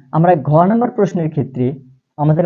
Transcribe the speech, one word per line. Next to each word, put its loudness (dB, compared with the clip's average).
আমরা 4
ঘ 0
নাম্বার 0
প্রশ্নের -2
ক্ষেত্রে -4
আমাদের 0